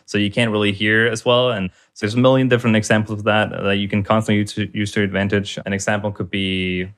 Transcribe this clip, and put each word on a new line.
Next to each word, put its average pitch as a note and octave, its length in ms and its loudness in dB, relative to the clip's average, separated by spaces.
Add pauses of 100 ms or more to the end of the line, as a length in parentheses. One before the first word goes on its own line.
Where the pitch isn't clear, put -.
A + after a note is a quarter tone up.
So - 140 -4
you G2+ 120 0
can't A2+ 200 0
really G#2 200 2
hear G#2+ 360 2
as G#2+ 180 -4
well. B2 240 2
And F#2+ 220 -4 (220)
so - 120 -8
there's G#2+ 100 -2
a B2 40 2
million C3 280 4
different A#2+ 280 2
examples G#2+ 440 0
of G2+ 60 -4
that G#2+ 260 2
that G2 260 -2
you G2+ 100 -2
can G2+ 160 -2
constantly A2 360 2
use G#2 140 -2
to, G#2 240 -6
use G#2 160 -4
to A2 80 0
your G2+ 40 2
advantage. G2 600 -2
An G2 60 -4
example G#2 400 -2
could G2 180 -8
be F#2 680 -4